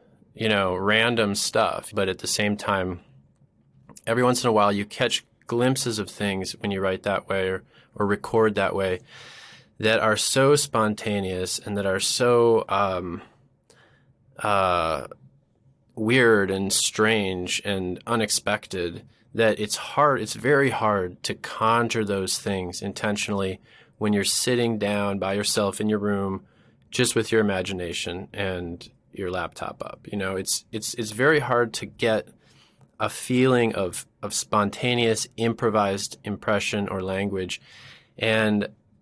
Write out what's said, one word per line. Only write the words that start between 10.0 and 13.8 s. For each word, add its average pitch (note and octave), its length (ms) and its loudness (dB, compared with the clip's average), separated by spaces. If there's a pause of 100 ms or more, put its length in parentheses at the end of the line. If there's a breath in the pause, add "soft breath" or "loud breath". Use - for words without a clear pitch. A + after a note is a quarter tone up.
so C3+ 380 4
spontaneous G#2 1040 0
and G#2 180 -8
that G2+ 120 -2
are F#2+ 120 0
so, A#2 720 4
um, F#2 540 -2 (1120 loud breath)